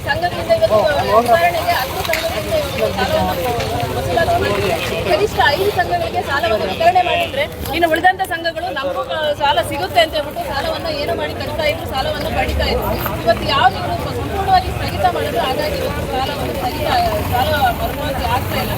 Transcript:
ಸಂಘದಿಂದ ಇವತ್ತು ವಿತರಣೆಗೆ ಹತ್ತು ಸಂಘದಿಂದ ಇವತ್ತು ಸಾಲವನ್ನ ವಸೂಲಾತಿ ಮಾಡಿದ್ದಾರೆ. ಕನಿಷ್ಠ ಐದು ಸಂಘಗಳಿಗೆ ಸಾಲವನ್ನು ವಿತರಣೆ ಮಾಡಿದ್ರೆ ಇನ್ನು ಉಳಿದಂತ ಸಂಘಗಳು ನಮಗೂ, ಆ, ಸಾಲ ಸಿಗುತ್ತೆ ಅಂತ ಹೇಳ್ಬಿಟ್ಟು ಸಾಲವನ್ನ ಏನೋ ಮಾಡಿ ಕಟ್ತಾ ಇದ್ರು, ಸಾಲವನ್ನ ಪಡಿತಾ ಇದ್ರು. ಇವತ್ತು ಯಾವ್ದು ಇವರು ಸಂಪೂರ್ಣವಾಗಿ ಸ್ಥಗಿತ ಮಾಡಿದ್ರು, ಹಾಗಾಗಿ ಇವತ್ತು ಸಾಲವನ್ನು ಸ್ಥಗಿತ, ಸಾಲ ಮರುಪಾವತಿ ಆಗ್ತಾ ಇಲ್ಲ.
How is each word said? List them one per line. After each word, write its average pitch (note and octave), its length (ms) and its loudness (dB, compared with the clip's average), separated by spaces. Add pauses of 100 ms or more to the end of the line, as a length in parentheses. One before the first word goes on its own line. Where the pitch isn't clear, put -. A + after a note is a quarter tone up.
ಸಂಘದಿಂದ D#4+ 460 -2
ಇವತ್ತು D#5+ 680 4
ವಿತರಣೆಗೆ F4 520 4
ಹತ್ತು C#4+ 420 -2
ಸಂಘದಿಂದ G#3+ 420 -2
ಇವತ್ತು G3 500 0
ಸಾಲವನ್ನ A#3+ 920 -2
ವಸೂಲಾತಿ E5+ 440 2
ಮಾಡಿದ್ದಾರೆ. - 760 0
ಕನಿಷ್ಠ G4+ 320 0
ಐದು F#4+ 220 2
ಸಂಘಗಳಿಗೆ E4+ 520 -2
ಸಾಲವನ್ನು D4 440 0
ವಿತರಣೆ F4 360 4
ಮಾಡಿದ್ರೆ C#4+ 400 -2 (320)
ಇನ್ನು E4+ 160 2
ಉಳಿದಂತ F#4 320 2
ಸಂಘಗಳು E4 500 -4
ನಮಗೂ, C#4 280 -4
ಆ, D#4 320 -2
ಸಾಲ D4 360 2
ಸಿಗುತ್ತೆ E4+ 320 0
ಅಂತ D#4+ 140 4
ಹೇಳ್ಬಿಟ್ಟು D4+ 280 -4
ಸಾಲವನ್ನ D#4 440 -4
ಏನೋ D4+ 280 -2
ಮಾಡಿ D4+ 200 -4
ಕಟ್ತಾ D4 300 -4
ಇದ್ರು, D4+ 220 -2
ಸಾಲವನ್ನ C#4+ 500 -2
ಪಡಿತಾ - 280 0
ಇದ್ರು. - 600 -2
ಇವತ್ತು A3+ 200 2
ಯಾವ್ದು D4+ 340 4
ಇವರು F4 180 -2
ಸಂಪೂರ್ಣವಾಗಿ F#4+ 720 0
ಸ್ಥಗಿತ - 460 0
ಮಾಡಿದ್ರು, - 260 0
ಹಾಗಾಗಿ C#4+ 360 -2
ಇವತ್ತು C#4 300 -2
ಸಾಲವನ್ನು C4+ 480 -2
ಸ್ಥಗಿತ, - 320 -2 (460)
ಸಾಲ D5+ 220 2
ಮರುಪಾವತಿ - 680 0
ಆಗ್ತಾ C4 360 0
ಇಲ್ಲ. A3 180 -2